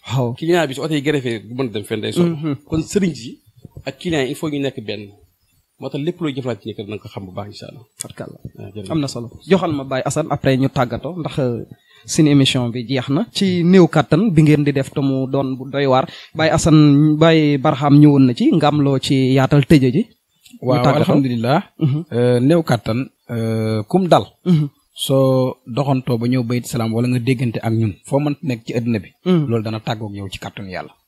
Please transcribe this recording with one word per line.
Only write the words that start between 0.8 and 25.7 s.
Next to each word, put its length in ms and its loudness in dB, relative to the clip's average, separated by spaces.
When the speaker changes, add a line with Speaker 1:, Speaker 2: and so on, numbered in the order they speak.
Speaker 2:
oto 120 -4
yi 80 0
greffé 380 -2
du 160 -16
mën 120 -4
a 60 -8
dem 100 -6
fenn 180 -6
day 100 -6
sonn. 200 2
Speaker 1:
Mhm. 240 -6
Speaker 2:
Kon 160 -4
sëriñ 320 -2
si 240 -16
ak 140 -10
client 260 -2
yi, 60 -8
il 40 -6
faut 160 -6
ñu 80 -6
nekk 260 -6
benn. 180 -10
Moo 100 -12
tax 140 -8
lépp 180 -6
looy 140 -4
jëflante 280 -6
ci 120 -10
kër 120 -12
na 80 -10
nga 80 -12
ko 60 -20
xam 160 -12
bu 80 -18
baax, 160 -10
incha 200 -18
Allah. 140 -20
Speaker 1:
Barkalla. 340 -14
Speaker 2:
Waaw, 200 -16
jërëjëf. 160 -12
Speaker 1:
Am 80 -4
na 80 -4
solo. 200 -10
Joxal 240 0
ma 100 -6
Baye 220 -6
Assane, 240 -4
après 280 0
ñu 120 0
tàggatoo, 500 -4
ndax, 200 -8
euh, 240 -4
suñu 240 2
émission 400 2
bi 180 -8
jeex 220 -4
na. 220 0
Ci 320 0
néew 240 8
kàttan 420 0
bi 140 4
ngeen 200 4
di 80 2
def 200 -4
te 100 -4
mu 260 -2
doon 300 -2
bu 140 -14
doy 160 -2
waar. 180 4
Baye 160 0
Assane, 680 6
Baye 400 4
Barham 420 2
ñëwoon 280 8
na 80 2
ci, 180 -2
nga 140 2
am 160 2
loo 160 2
ci 160 -2
yaatal 320 4
tëje 260 6
ji. 120 0
Ñu 640 -12
Speaker 3:
Waaw, 160 0
Speaker 1:
tàggatoo. 180 2
Speaker 3:
alhamdulillah. 580 2
Speaker 1:
Mhm. 200 0
Speaker 3:
Euh, 280 2
néew 240 4
kàttan, 360 -2
euh, 580 -2
kum 180 0
dal. 180 4
Speaker 1:
Mhm. 220 2
Speaker 3:
Soo 600 0
doxantoo 540 -2